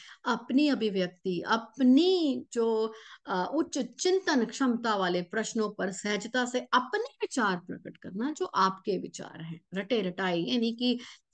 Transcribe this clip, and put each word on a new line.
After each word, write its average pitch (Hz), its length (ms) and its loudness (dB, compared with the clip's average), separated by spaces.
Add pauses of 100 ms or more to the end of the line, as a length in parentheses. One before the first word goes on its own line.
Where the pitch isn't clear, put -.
(260)
अपनी 254 420 2
अभिव्यक्ति, 190 800 -2
अपनी 269 1080 4
जो, 220 400 0 (340)
अ, 185 260 -2
उच्च 302 240 0
चिंतन 330 680 2
क्षमता 233 500 0
वाले 180 260 2
प्रश्नों 214 480 -2
पर 190 220 -4
सहजता 208 540 -2
से 247 140 -2
अपने 247 400 0
विचार 247 580 -2
प्रकट 175 400 -12
करना 226 340 -6
जो 370 140 -4
आपके 190 520 0
विचार - 440 -10
हैं। 165 200 -12 (120)
रटे 202 280 -2
रटाए 180 360 -2
यानी 233 340 0
कि 240 280 -2 (340)